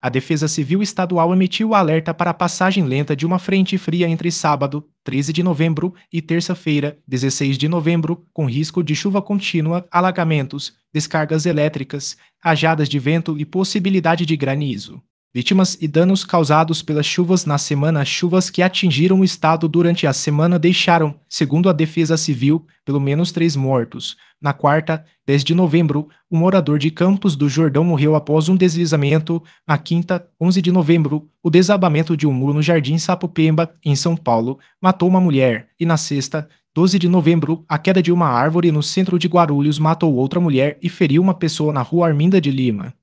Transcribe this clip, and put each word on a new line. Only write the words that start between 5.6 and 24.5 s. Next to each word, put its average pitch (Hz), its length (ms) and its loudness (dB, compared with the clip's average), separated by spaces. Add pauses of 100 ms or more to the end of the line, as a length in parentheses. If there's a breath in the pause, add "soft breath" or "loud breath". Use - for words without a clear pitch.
e 170 80 -4
terça-feira, 156 880 -4
dezesseis 135 500 -2
de 143 100 -2
novembro, 165 640 -2
com 156 140 -4
risco 151 380 -4
de 151 100 -2
chuva 196 260 -2
contínua, 175 720 -4
alagamentos, 165 840 -2 (200)
descargas 156 540 -2
elétricas, 151 680 -4 (220 soft breath)
rajadas 160 480 0
de 147 120 -2
vento 156 360 -2
e 147 100 -6
possibilidade 180 800 -2
de 160 100 0
granizo. 135 640 -4 (320)
Vítimas 185 480 0
e 160 80 -4
danos 180 340 2
causados 160 580 0
pelas 151 240 -4
chuvas 180 380 0
na 147 140 -2
semana. 147 420 -2
As 139 80 -2
chuvas 180 420 0
que - 120 -2
atingiram 180 580 2
o 190 40 4
estado 165 440 0
durante 170 400 2
a 135 60 2
semana 160 440 0
deixaram, 170 720 2
segundo 156 400 0
a 190 60 4
Defesa 160 420 0
Civil, 151 500 0 (200 soft breath)
pelo 143 160 -2
menos 147 320 -2
três 165 200 0
mortos. 131 640 -4 (260 soft breath)
Na 143 120 -2